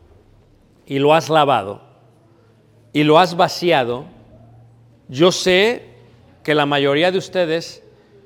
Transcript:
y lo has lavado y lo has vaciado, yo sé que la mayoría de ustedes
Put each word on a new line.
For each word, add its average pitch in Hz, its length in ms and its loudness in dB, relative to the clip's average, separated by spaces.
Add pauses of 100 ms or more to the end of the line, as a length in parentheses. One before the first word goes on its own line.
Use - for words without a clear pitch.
(880)
y 139 140 -4
lo 147 120 4
has 156 160 2
lavado 131 540 0 (1120)
y 147 80 2
lo 151 160 4
has 175 180 2
vaciado, 151 680 -2 (1040)
yo 165 240 2
sé 190 540 0 (560)
que 151 120 -2
la 151 100 0
mayoría 143 480 0
de 190 60 -4
ustedes 170 640 -6 (440)